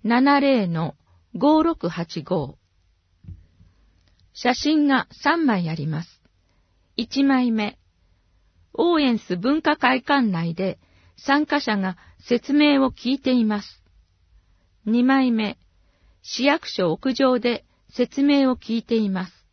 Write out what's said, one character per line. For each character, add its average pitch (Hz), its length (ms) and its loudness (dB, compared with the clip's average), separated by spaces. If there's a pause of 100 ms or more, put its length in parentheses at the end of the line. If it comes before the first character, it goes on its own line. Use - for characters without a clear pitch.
七 262 380 2
零 262 260 2
の 165 300 -4 (400)
五 302 260 4
六 330 260 -2
八 170 340 -8
五。 147 360 -6 (1700)
写 247 220 -2
真 294 340 0
が 269 240 0
三 320 340 -2
枚 180 240 0
あ 160 60 -6
り 147 100 -6
ま 156 160 -6
す。 - 180 -20 (760)
一 254 260 -4
枚 254 300 2
目。 214 260 -4 (960)
オ 339 240 2
ー 311 40 2
エ 269 120 2
ン 220 80 -2
ス - 160 -6
文 269 260 0
化 302 140 0
会 247 260 0
館 277 240 0
内 170 280 -4
で 185 260 -6 (360)
参 294 300 0
加 294 140 -2
者 220 160 -4
が 185 200 -4 (220)
説 - 340 -2
明 294 320 4
を 262 60 -2
聞 - 220 -6
い 277 80 -2
て 262 100 -2
い 247 140 2
ま 208 180 -2
す。 - 220 -20 (1000)
二 240 180 2
枚 262 260 2
目。 220 260 -2 (640)
市 - 260 -4
役 294 220 0
所 180 220 -2
屋 254 220 -2
上 254 260 2
で 240 260 -2 (260)
説 247 340 -2
明 277 260 4
を 247 60 -2
聞 226 220 -6
い 220 40 -6
て 233 140 -2
い 214 120 0
ま 190 200 -4
す。 - 240 -20